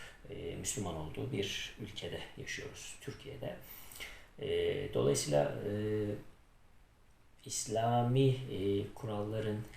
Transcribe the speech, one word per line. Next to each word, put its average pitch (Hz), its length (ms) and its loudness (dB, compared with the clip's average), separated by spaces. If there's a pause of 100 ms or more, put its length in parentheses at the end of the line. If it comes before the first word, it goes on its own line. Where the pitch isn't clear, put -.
(300)
e, 90 260 -6
Müslüman 95 400 -2
olduğu 78 360 -4
bir - 500 -2
ülkede - 380 -6 (180)
yaşıyoruz, - 640 -8
Türkiye'de. - 540 -8 (840)
E, 87 540 2
dolayısıyla, 123 600 6 (120)
e, 101 40 0 (1700)
İslami, 120 840 6
e, 101 640 2
kuralların, 107 680 -2 (120)